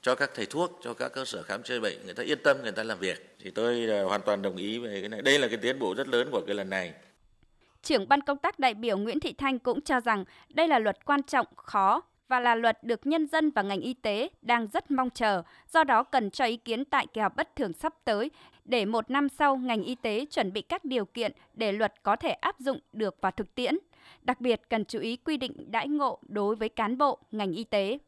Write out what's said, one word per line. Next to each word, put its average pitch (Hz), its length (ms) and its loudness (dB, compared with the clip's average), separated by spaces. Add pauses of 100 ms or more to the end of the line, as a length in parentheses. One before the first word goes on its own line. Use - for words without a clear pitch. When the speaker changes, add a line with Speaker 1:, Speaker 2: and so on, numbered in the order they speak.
Speaker 1:
cho 127 140 2
các 131 200 -2
thầy 110 100 -4
thuốc, 170 380 -4
cho 120 100 -8
các 127 160 -6
cơ 131 160 -8
sở 95 180 -10
khám 101 200 -8
chữa 123 160 -4
bệnh, 101 260 -4
người 90 80 -12
ta 117 100 -8
yên 135 200 -2
tâm, 143 180 6
người 117 100 -6
ta 104 120 -6
làm 110 160 -6
việc. 92 440 -6
Thì 95 80 -12
tôi 117 240 0
là 110 280 0
hoàn 98 180 0
toàn 101 200 0
đồng 95 140 -4
ý 104 240 -6
về 104 200 -8
cái 101 100 -8
này. 107 120 -8
Đây 139 180 6
là 127 80 2
cái 110 100 -2
tiến 123 220 -2
bộ 101 180 0
rất 135 100 -4
lớn 123 240 2
của 110 160 0
cái 101 80 -2
lần 98 140 -6
này. 92 240 -4 (920)
Speaker 2:
Trưởng 220 260 0
ban 277 120 4
công 285 160 -2
tác 349 220 -4
đại 254 140 2
biểu 214 240 -2
Nguyễn 208 220 -2
Thị 247 140 -6
Thanh 269 260 -2
cũng 254 220 -2
cho 262 180 0
rằng 220 260 -2 (240)
đây 330 180 2
là 285 120 6
luật 214 260 0
quan 277 180 2
trọng, 254 220 0 (100)
khó 208 460 2 (260)
và 247 120 2
là 240 160 4
luật 226 280 2
được 233 220 -2
nhân 311 220 2
dân 311 220 2
và 254 120 0
ngành 196 200 -2
y 247 120 -4
tế 226 360 -2 (120)
đang 233 260 2
rất 311 240 -4
mong 262 180 2
chờ. 202 340 0 (300)
Do 320 100 6
đó, 247 200 6
cần 220 280 2
cho - 140 0
ý 233 120 0
kiến 233 280 -4
tại 277 280 0
kỳ 214 80 -2
họp 214 140 0
bất 311 200 -4
thường 208 180 -2
sắp 320 200 -4 (120)
tới 226 260 0 (340)
để 226 200 0
một 226 260 0
năm 277 180 2
sau 277 280 2
ngành 240 260 0
y 254 120 -4
tế 226 360 -2
chuẩn 196 220 0
bị 208 80 -4
các - 240 -6
điều 247 200 0
kiện 226 260 -4 (220)
để 220 180 0
luật 208 320 0
có 208 120 2
thể 311 140 -2
áp - 300 -2
dụng 262 200 -2 (140)
được 208 280 -4
vào 190 100 0
thực - 240 -8
tiễn. 254 220 0 (440)
Đặc 247 200 -2
biệt, 233 280 2
cần 220 160 0
chú - 140 -8
ý 226 160 -4
quy 311 220 -4
định - 340 -8
đãi 226 160 -2
ngộ 285 320 0 (100)
đối 208 260 0
với 220 140 -2
cán 233 280 -2
bộ 277 220 2 (120)
ngành 208 200 -2
y 190 120 -6
tế. 208 340 0 (100)